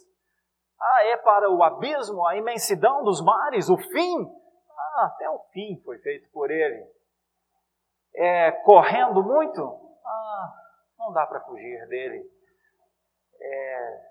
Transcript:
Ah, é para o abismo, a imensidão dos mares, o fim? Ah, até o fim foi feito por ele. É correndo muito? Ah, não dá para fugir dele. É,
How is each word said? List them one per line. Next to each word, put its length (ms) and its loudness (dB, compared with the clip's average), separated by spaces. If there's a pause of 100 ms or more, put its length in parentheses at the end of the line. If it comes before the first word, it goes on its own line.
(800)
Ah, 260 2
é 120 0
para 320 4
o 140 2
abismo, 640 0
a 100 -2
imensidão 680 0
dos 200 0
mares, 460 2
o 80 6
fim? 500 -4 (480)
Ah, 300 -2
até 240 -8
o 80 -6 (140)
fim 320 -12
foi 140 -14
feito 320 -10
por 200 -4
ele. 340 -2 (1300)
É 380 2
correndo 720 6
muito? 400 0 (420)
Ah, 500 -10 (440)
não 140 -8
dá 140 0
para 160 -10
fugir 440 -16
dele. 420 -10 (1120)
É, 720 -10